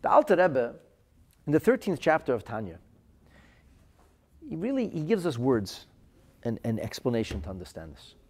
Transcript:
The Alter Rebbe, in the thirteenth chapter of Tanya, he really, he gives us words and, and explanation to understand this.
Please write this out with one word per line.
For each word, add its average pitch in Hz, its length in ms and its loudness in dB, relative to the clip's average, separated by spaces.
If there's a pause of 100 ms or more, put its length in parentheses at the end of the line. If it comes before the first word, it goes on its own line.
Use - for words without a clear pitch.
The - 80 0
Alter 262 260 6
Rebbe, 135 400 2 (680)
in 147 80 0
the 156 80 4
thirteenth 208 400 2
chapter 156 320 2
of 110 100 -2
Tanya, 98 360 -10 (1700)
he 160 80 -8
really, 240 320 -2
he 165 120 -6
gives 175 240 0
us 139 120 0
words 120 500 0 (560)
and, 117 200 -2
and 113 160 -2
explanation 117 640 -4
to 98 80 -10
understand 90 440 -14
this. - 220 -20 (140)